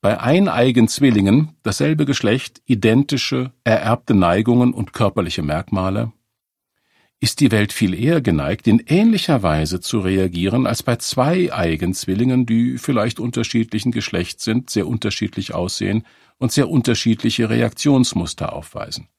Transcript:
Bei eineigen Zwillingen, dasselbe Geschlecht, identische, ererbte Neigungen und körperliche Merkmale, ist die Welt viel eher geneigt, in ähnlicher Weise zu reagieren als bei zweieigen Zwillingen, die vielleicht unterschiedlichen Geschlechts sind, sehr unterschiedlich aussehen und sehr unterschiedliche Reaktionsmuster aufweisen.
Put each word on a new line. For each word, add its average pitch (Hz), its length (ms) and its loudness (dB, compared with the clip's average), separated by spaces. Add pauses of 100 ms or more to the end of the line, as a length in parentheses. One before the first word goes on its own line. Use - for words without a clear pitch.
Bei 104 200 0
eineigen 127 680 4
Zwillingen, 123 720 2
dasselbe 147 420 0
Geschlecht, 131 640 -2
identische, 127 840 0 (120)
ererbte 110 500 0
Neigungen 110 600 4
und - 180 -6
körperliche 95 500 -2
Merkmale, 95 720 -4 (1080)
ist - 160 -2
die 127 140 4
Welt 104 200 0
viel 92 220 0
eher 147 260 0
geneigt, 85 460 -2
in 113 140 4
ähnlicher 175 640 2
Weise 78 360 0
zu - 200 -4
reagieren 95 680 0
als 117 160 -4
bei 117 140 -2
zweieigen 95 1000 -2
Zwillingen, 123 520 0
die 117 320 0
vielleicht 117 420 -2
unterschiedlichen 113 720 -2
Geschlechts 101 500 -4
sind, 117 280 -2
sehr 98 180 -2
unterschiedlich 104 680 -6
aussehen 98 500 -4 (340)
und 120 120 -2
sehr 139 180 0
unterschiedliche 113 800 0
Reaktionsmuster 117 1040 0
aufweisen. - 540 -12 (120)